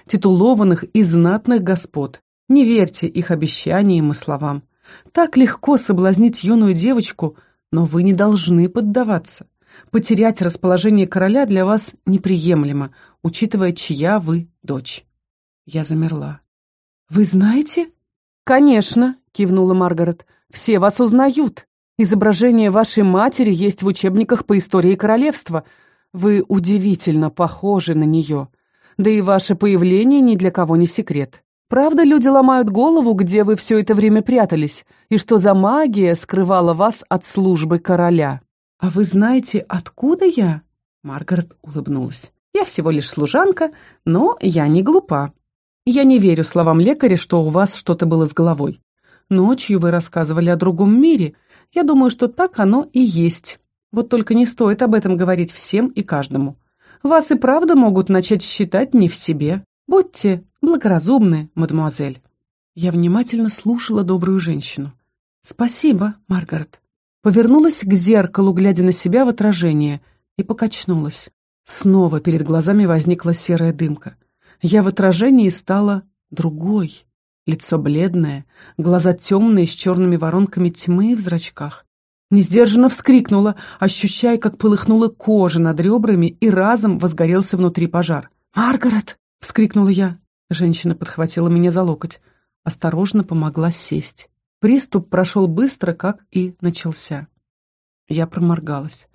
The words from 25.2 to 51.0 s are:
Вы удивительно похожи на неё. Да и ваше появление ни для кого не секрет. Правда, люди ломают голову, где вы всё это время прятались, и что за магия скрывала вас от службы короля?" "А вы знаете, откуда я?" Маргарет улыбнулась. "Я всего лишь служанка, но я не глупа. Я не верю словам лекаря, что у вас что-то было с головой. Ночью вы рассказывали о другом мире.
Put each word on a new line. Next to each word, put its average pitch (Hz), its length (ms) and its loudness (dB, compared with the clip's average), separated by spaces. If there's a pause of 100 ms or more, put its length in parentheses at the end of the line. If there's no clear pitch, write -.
Вы 202 340 0
удивительно 180 800 0
похожи 175 640 -2
на 156 80 2
неё. 151 440 -2 (500)
Да 202 120 0
и 214 120 2
ваше 190 340 0
появление 202 640 2
ни 240 160 4
для 185 160 0
кого 165 240 0
не 170 120 4
секрет. 147 560 -6 (260)
Правда, 294 340 2
люди 277 240 4
ломают 262 420 4
голову, 247 440 2
где 196 320 0
вы 214 100 2
всё 214 240 0
это 214 160 0
время 214 260 2
прятались, 185 640 -2 (240)
и 214 80 0
что 220 200 2
за 196 160 4
магия 202 640 0
скрывала 180 580 0
вас 208 340 -2
от 185 160 -4
службы 170 560 0
короля?" 170 640 0 (400)
"А 185 80 -2
вы 180 140 0
знаете, 220 680 0
откуда 302 560 -4
я?" 190 380 0 (400)
Маргарет 156 580 -6
улыбнулась. 139 720 -8 (180)
"Я 403 140 -2
всего 165 240 -4
лишь 143 220 -4
служанка, 320 580 0 (360)
но 277 360 0
я 160 260 0
не 160 140 2
глупа. 196 520 0 (520)
Я 254 180 2
не 262 140 6
верю 170 260 4
словам 165 360 2
лекаря, 233 360 2
что 170 280 -2
у 156 60 -2
вас 190 260 0
что-то 170 320 -2
было 160 180 2
с 151 80 -6
головой. 151 480 -2 (480)
Ночью 196 500 0
вы 170 120 0
рассказывали 170 580 -2
о 175 60 2
другом 190 440 2
мире. 262 360 2 (360)